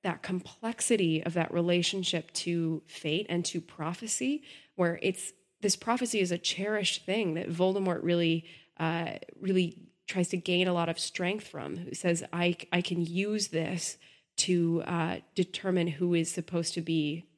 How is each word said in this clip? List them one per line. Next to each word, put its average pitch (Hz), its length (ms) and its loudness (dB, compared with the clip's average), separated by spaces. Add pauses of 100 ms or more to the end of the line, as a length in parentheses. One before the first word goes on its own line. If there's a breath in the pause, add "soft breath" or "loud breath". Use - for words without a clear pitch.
that 175 200 -2
complexity 185 1000 0
of 165 120 -2
that 170 200 0
relationship 175 760 2
to 165 540 0
fate 165 420 -2
and 175 180 0
to 170 140 -4
prophecy, 220 840 -4 (320 loud breath)
where 170 280 2
it's, - 300 -2 (280)
this 196 160 2
prophecy 233 440 0
is 180 120 2
a 175 60 0
cherished 202 680 -2
thing 190 280 0
that 170 160 -4
Voldemort 185 520 2
really, 170 420 4 (340 loud breath)
uh, 165 340 -2 (280)
really 185 380 2 (300)
tries 180 200 2
to 185 80 -2
gain 180 300 2
a 185 60 2
lot 170 160 2
of 165 100 -2
strength 196 480 -4
from, - 300 -8
who 175 180 -8
says, 170 380 0
"I, 175 240 2 (160)
I 175 100 2
can 175 240 -2
use 202 420 -2
this 165 480 -4 (420 loud breath)
to, 170 460 2
uh, 170 340 -2 (180)
determine 180 500 0
who 175 280 0
is 165 160 2
supposed 170 440 -4
to 180 60 -2
be 165 440 -2 (140)